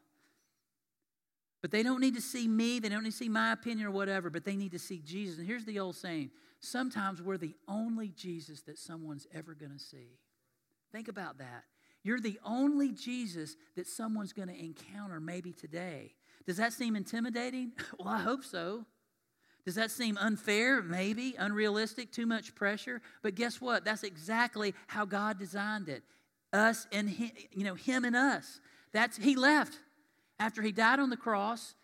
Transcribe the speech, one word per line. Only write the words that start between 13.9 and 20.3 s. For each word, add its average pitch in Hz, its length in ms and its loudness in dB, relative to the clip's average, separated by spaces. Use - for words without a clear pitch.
gonna 185 220 -8
encounter 185 640 -10
maybe 175 320 -6
today. 160 640 -10
Does 180 80 0
that 226 160 4
seem 226 240 0
intimidating? 233 760 -2
<laughs> - 140 -12
Well, 190 80 -6
I 214 120 2
hope 240 260 0
so. 190 400 -6
Does 175 100 -4
that 220 160 0
seem 220 260 0
unfair? 220 640 4